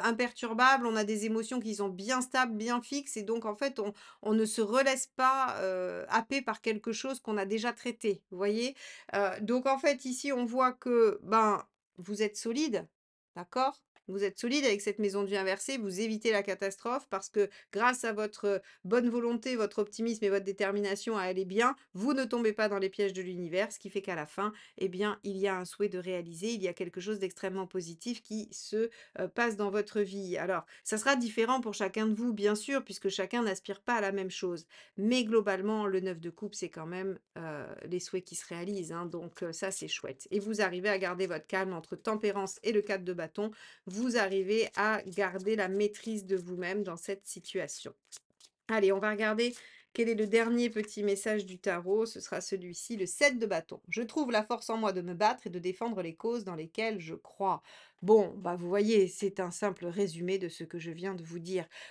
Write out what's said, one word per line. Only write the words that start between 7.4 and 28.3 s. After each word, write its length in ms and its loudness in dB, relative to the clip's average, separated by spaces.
déjà 280 -2
traité, 560 -4
vous 80 -12
voyez ? 380 0
Heu, 140 2
donc 240 2
en 140 4
fait, 260 2
ici, 260 -4
on 140 0
voit 280 2
que, 500 6
ben, 420 4
vous 240 -4
êtes 160 0
solide, 500 -2
d'accord ? 460 -2
Vous 160 -4
êtes 160 0
solide 260 2
avec 160 2
cette 160 -2
maison 240 0
de 60 -2
vie 100 -2
inversée, 400 -2
vous 220 -4
évitez 320 0
la 100 4
catastrophe 680 -4
parce 180 -4
que 180 4
grâce 340 2
à 60 0
votre, 360 -2
heu, 120 2
bonne 240 4
volonté, 480 0
votre 220 0
optimisme 480 -2
et 40 4
votre 160 2
détermination 720 0
à 60 0
aller 240 -2
bien, 300 4
vous 220 0
ne 100 2
tombez 260 2
pas 180 2
dans 100 0
les 100 2
pièges 240 -2
de 80 -6
l'univers, 500 -2
ce 60 -12
qui 140 -14
fait 100 -4
qu'à 140 -4
la 100 -4
fin, 260 -4
eh 80 0
bien, 360 -2
il 140 -4
y 100 2
a 120 0
un 40 -6
souhait 260 -2
de 100 -6
réaliser, 540 -4
il 100 -6
y 40 2
a 60 -2
quelque 260 -6
chose 200 -4
d'extrêmement 480 -4
positif 560 -6
qui 280 -8